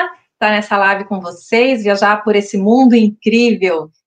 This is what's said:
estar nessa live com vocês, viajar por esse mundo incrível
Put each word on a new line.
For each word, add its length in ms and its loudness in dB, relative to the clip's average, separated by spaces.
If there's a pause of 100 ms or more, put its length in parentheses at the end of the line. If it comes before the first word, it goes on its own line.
(340)
estar 180 -2
nessa 260 -2
live 280 0
com 160 -8
vocês, 600 -2
viajar 400 0
por 120 0
esse 220 -2
mundo 360 4
incrível 960 0 (180)